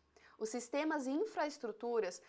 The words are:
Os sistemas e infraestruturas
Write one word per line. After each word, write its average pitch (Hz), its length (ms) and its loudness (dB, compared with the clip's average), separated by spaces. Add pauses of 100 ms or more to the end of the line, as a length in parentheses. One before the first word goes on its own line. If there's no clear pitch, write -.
(380)
Os 220 100 0
sistemas 285 580 0
e 262 40 0
infraestruturas 240 1200 0